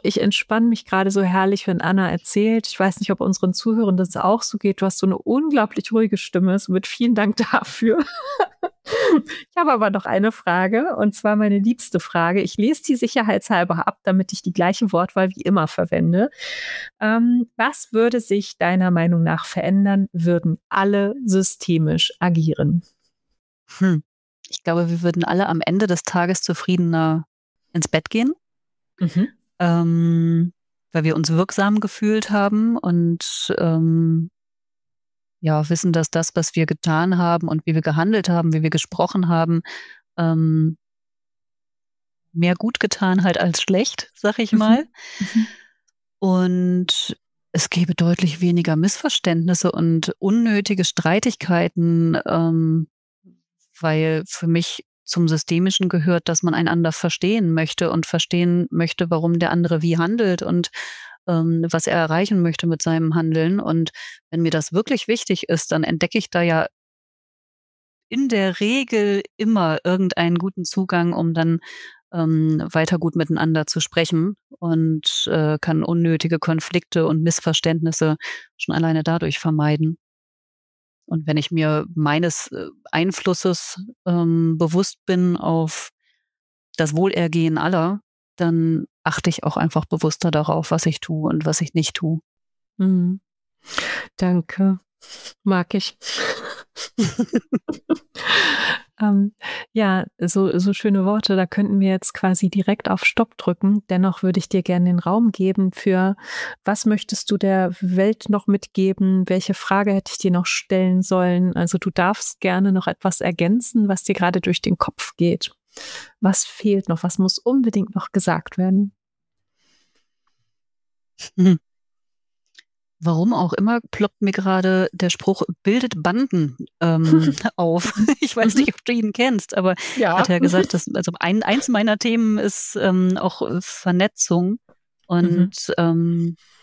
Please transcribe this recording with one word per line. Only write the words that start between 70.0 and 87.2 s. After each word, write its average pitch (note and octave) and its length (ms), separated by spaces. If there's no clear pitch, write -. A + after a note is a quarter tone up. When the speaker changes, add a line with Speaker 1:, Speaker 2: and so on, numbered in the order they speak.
Speaker 2:
guten F#3 280
Zugang, F3 480
um E3 220
dann, E3 260
ähm, D#3+ 600
weiter D#3+ 260
gut D#3+ 180
miteinander D#3+ 500
zu - 140
sprechen E3+ 560
und, D#3+ 720
äh, D#3 320
kann D#3+ 240
unnötige E3 540
Konflikte E3 680
und D#3 160
Missverständnisse D#3+ 920
schon - 180
alleine D#3+ 300
dadurch E3+ 340
vermeiden. D#3 580
Und D#3+ 200
wenn D#3 100
ich D3 140
mir D#3 440
meines, D#3 580
äh, - 140
Einflusses, F3+ 880
ähm, E3 520
bewusst E3+ 380
bin F3+ 300
auf D#3+ 540
das D#3 200
Wohlergehen E3 640